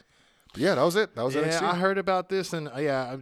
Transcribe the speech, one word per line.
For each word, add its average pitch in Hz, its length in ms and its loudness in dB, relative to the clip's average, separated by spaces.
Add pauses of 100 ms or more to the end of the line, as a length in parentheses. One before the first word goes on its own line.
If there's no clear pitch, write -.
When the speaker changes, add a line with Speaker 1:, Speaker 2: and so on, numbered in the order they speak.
(520)
Speaker 1:
But - 100 -6
yeah, 180 140 4
that 127 60 4
was 170 120 4
it. 214 220 0
That 113 80 -2
was 135 100 0
Speaker 2:
Yeah, 147 80 2
Speaker 1:
N 156 60 2
X 165 120 0
T. 160 40 0
Speaker 2:
I 175 120 2
heard 190 220 2
about 185 300 0
this, 190 240 -4
and, 156 160 -6
uh, 123 100 -12
yeah, 135 440 -2